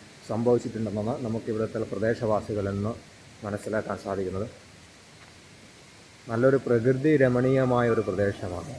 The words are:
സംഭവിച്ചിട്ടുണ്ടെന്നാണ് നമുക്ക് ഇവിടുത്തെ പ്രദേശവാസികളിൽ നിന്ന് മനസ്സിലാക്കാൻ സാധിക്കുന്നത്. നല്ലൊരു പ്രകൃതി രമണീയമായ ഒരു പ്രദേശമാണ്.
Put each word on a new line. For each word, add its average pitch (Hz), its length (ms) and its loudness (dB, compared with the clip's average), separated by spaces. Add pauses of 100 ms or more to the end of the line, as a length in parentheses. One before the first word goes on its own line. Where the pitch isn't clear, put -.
(300)
സംഭവിച്ചിട്ടുണ്ടെന്നാണ് 113 960 -2
നമുക്ക് 110 260 -6
ഇവിടുത്തെ 110 280 -4
പ്രദേശവാസികളിൽ 104 920 -2
നിന്ന് 101 220 -2 (520)
മനസ്സിലാക്കാൻ 104 580 -4
സാധിക്കുന്നത്. 95 640 -6 (1600)
നല്ലൊരു 127 360 4
പ്രകൃതി 131 520 4
രമണീയമായ 127 720 4
ഒരു 113 120 2
പ്രദേശമാണ്. 101 760 -2